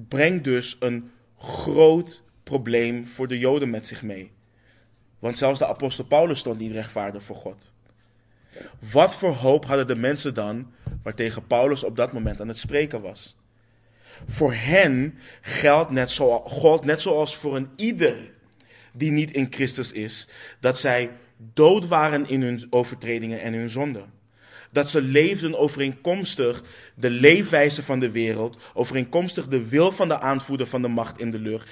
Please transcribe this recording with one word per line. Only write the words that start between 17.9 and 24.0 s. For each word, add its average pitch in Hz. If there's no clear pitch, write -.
die 147
niet 151
in 135
Christus 135
is, 107
dat 127
zij 123
dood 165
waren 151
in 131
hun 120
overtredingen 117
en 117
hun 113
zonden. 117